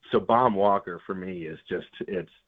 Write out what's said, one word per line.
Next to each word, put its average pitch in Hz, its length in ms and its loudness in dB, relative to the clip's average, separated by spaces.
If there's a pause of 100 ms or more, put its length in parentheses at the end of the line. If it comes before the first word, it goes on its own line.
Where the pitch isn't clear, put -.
(120)
so 117 80 4
Baum 117 340 4
Walker 98 540 2
for 98 80 -6
me 92 320 -8
is 78 100 -10 (100)
just, - 200 -6 (200)
it's, 90 220 -6 (180)